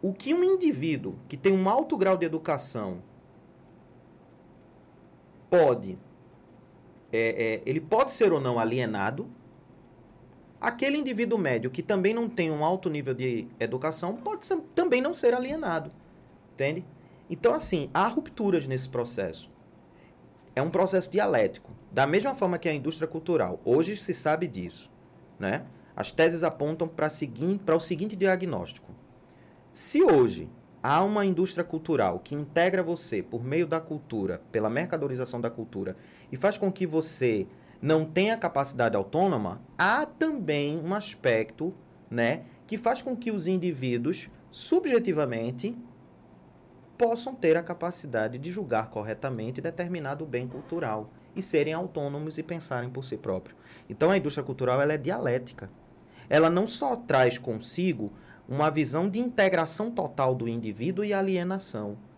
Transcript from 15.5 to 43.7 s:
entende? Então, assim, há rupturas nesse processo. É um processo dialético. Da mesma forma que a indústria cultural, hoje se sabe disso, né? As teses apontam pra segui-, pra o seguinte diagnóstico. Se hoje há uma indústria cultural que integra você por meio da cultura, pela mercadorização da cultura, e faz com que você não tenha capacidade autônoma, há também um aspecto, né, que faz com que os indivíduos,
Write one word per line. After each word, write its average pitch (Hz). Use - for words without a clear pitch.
entende? 156
Então, 233
assim, 170
há 185
rupturas 202
nesse 131
processo. 101
É 127
um 151
processo 185
dialético. 165
Da 135
mesma 208
forma 180
que 165
a 156
indústria 151
cultural, 156
hoje 165
se 196
sabe 160
disso, 92
né? 101
As -
teses 165
apontam 160
pra 156
segui-, 151
pra 165
o 165
seguinte 185
diagnóstico. 180
Se -
hoje 123
há 147
uma 208
indústria 180
cultural 131
que -
integra 170
você 160
por 117
meio 151
da 160
cultura, 107
pela 107
mercadorização 135
da 117
cultura, 101
e 131
faz 196
com 196
que 185
você 131
não 156
tenha 190
capacidade 135
autônoma, 110
há 226
também 160
um 165
aspecto, 147
né, 120
que 220
faz 240
com 254
que 240
os 190
indivíduos, 143